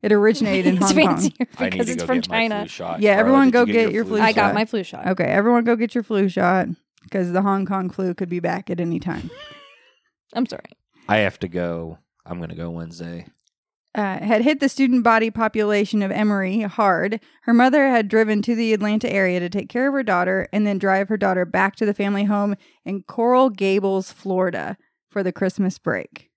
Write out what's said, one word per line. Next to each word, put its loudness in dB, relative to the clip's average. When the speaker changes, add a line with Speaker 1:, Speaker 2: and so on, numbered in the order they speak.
Speaker 1:
It 2
originated 2
in 4
Speaker 2:
<laughs> 2
It's 4
Speaker 1:
Hong 2
Kong. 6
Speaker 2:
fancier -2
Speaker 3:
I -2
need -2
Speaker 2:
because -2
Speaker 3:
to -6
Speaker 2:
it's -4
Speaker 3:
go -4
Speaker 2:
from 0
Speaker 3:
get -8
my -4
Speaker 2:
China. -2
Speaker 3:
flu -8
shot. -8
Speaker 1:
Yeah, 6
Speaker 3:
Carla, 4
Speaker 1:
everyone 6
Speaker 3:
did 4
Speaker 1:
go 6
Speaker 3:
you 6
Speaker 1:
get 0
Speaker 3:
get 4
Speaker 1:
your 0
Speaker 3:
your -2
Speaker 1:
flu -4
Speaker 3:
flu 2
Speaker 2:
I 4
got 2
Speaker 1:
shot. 0
Speaker 2:
my 0
flu -4
shot. -10
Speaker 1:
Okay, 0
everyone 2
go 2
get -4
your -2
flu 0
shot 2
'cause -2
the 0
Hong 0
Kong -4
flu -4
could -8
be -4
back -6
at -4
any -4
time. -8
Speaker 2:
<laughs> -20
I'm -2
sorry. -14
Speaker 3:
I 2
have 0
to -6
go. -6
I'm -12
gonna -10
go -10
Wednesday. -12
Speaker 1:
Uh, -4
had 0
hit 2
the 0
student 2
body 4
population 0
of -2
Emory 0
hard. 0
Her 2
mother 6
had 2
driven 2
to -2
the 0
Atlanta 0
area 0
to -4
take -6
care -2
of 0
her -2
daughter 0
and 0
then -2
drive 0
her -2
daughter 0
back -2
to -2
the 0
family -2
home 0
in -8
Coral 2
Gables, 0
Florida -4
for -4
the -2
Christmas -2
break. -6